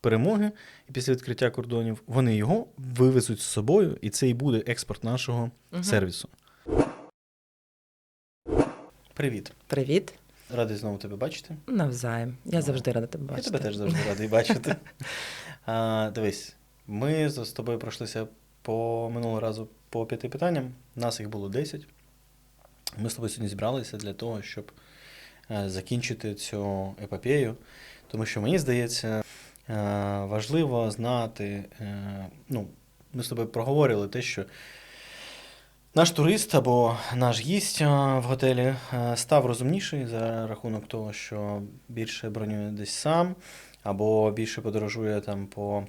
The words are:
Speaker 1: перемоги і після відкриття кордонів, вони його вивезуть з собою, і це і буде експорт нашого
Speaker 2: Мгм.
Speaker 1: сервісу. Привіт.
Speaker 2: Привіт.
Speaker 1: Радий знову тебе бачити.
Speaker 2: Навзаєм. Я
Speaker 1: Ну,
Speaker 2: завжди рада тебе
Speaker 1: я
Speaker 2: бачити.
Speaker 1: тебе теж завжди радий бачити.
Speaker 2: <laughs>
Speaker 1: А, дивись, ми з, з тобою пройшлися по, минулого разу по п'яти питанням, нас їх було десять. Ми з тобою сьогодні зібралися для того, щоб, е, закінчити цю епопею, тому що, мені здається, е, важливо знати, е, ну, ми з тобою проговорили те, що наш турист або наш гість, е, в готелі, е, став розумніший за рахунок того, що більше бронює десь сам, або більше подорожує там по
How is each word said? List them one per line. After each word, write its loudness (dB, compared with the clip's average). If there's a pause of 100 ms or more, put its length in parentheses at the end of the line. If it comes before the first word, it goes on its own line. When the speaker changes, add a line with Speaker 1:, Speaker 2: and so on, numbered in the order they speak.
Speaker 1:
перемоги 4 (380)
і -16
після 2
відкриття 0
кордонів, -2
вони 4
його 2 (120)
вивезуть 4
з -6
собою, 4
і -2
це 2
і 4
буде 2
експорт -4
нашого -2 (220)
Speaker 2:
Мгм. -4
Speaker 1:
сервісу. 0 (2750)
Привіт. -2 (140)
Speaker 2:
Привіт. 0 (420)
Speaker 1:
Радий 0
знову -4
тебе -8
бачити. -6 (100)
Speaker 2:
Навзаєм. 0
Я 0
Speaker 1:
Ну, 2
Speaker 2:
завжди 0
рада 0
тебе -8
Speaker 1:
я -8
Speaker 2:
бачити. -4
Speaker 1:
тебе 0
теж -2
завжди 2 (100)
радий -2
бачити. 4
Speaker 2:
<laughs> -12
Speaker 1:
А, 0
дивись, -2 (300)
ми 0
з, -6
з -10
тобою -4
пройшлися -6 (360)
по, -2
минулого -2
разу -4 (220)
по -2
п'яти -6
питанням, -2 (260)
нас -2
їх -8
було -6
десять. -4 (1120)
Ми -2
з -6
тобою -4
сьогодні -4
зібралися -4
для -8
того, -6
щоб, -12 (800)
е, -2
закінчити -4
цю -4
епопею, 0 (560)
тому -2
що, -4
мені 2
здається, 0
е, -2 (1000)
важливо 0
знати, -2 (160)
е, -8 (220)
ну, -4 (460)
ми -6
з -6
тобою -2
проговорили 4
те, -4
що -4 (1500)
наш 8
турист 2
або 6 (200)
наш 4
гість, 0
е, 6 (320)
в 2
готелі, 4 (200)
е, 0
став 4
розумніший 0
за -2
рахунок -6
того, -6
що -6 (260)
більше -6
бронює -4
десь -6
сам, 2 (480)
або 4
більше -4
подорожує -2
там -6
по -4